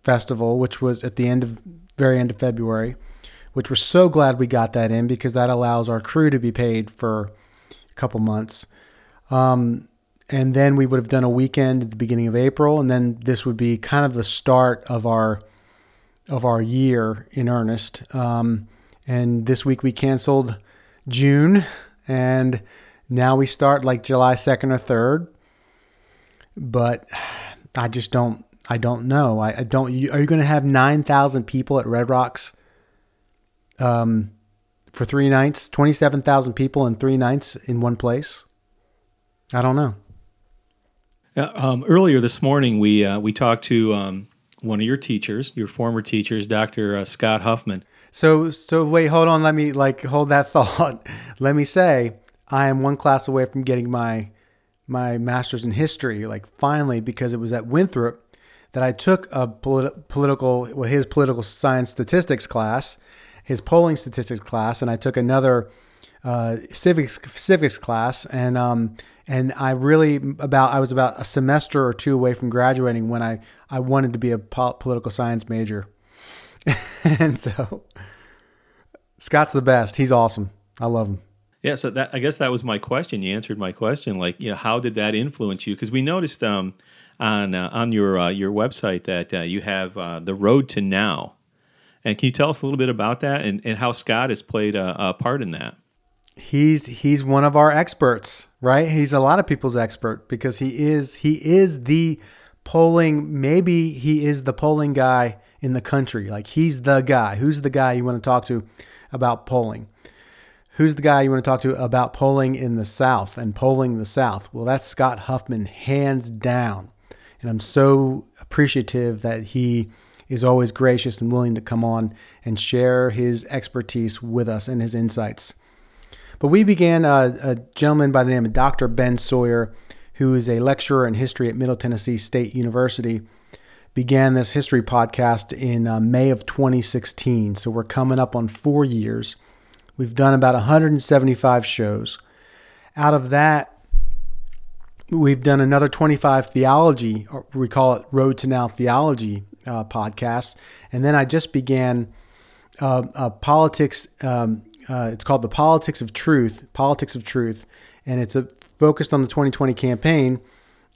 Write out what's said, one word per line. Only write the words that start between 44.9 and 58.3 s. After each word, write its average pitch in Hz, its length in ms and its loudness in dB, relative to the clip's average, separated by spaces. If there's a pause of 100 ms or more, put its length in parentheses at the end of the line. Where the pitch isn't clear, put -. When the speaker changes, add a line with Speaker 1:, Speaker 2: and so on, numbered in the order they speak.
Speaker 2:
teachers, 117 580 -6
your 107 120 -6
former 117 360 -4
teachers, 107 420 -2
Doctor, 107 520 -2
uh, 98 80 -6
Scott 110 360 0
Huffman. 110 420 -4 (280)
Speaker 1:
So, 160 400 2
so 160 340 -2
wait, 160 220 4
hold 165 200 4
on. 160 140 4
Let 156 140 2
me, 151 160 0
like, 135 320 0
hold 143 260 0
that 143 200 2
<laughs> - 20 -20
thought. 139 560 0 (320)
Let 139 160 2
me 147 100 2
say, 139 480 2 (360)
I 135 180 0
am 135 160 0
one 139 140 0
class 135 300 2
away 131 180 0
from 131 180 -6
getting 123 260 -2
my, 113 400 -4 (560)
my 123 320 -4
master's 120 480 -4
in 117 60 -2
history, 113 560 -4
like, 107 180 -12
finally, 143 540 -2
because 120 340 -6
it 117 60 -6
was 113 140 -4
at 113 120 -4
Winthrop 123 560 0 (520)